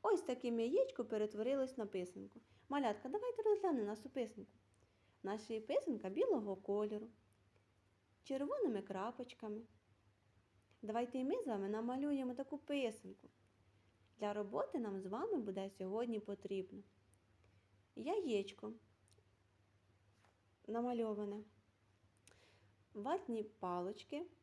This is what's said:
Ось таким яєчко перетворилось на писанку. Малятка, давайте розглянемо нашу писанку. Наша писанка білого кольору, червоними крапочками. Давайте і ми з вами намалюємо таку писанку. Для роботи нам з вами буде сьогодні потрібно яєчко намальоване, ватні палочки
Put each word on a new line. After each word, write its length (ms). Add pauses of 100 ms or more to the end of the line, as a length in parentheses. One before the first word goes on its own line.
Ось 200
таким 380
яєчко 460
перетворилось 720
на 80
писанку. 540 (300)
Малятка, 400
давайте 340
розглянемо 420
нашу 240
писанку. 420 (720)
Наша 360
писанка 500
білого 460
кольору, 520 (1160)
червоними 580
крапочками. 800 (1200)
Давайте 380
і 40
ми 180
з 60
вами 220
намалюємо 640
таку 240
писанку. 720 (920)
Для 140
роботи 460
нам 200
з 60
вами 320
буде 320
сьогодні 500
потрібно 640 (1120)
яєчко 800 (1900)
намальоване, 760 (1500)
ватні 500
палочки 840 (180)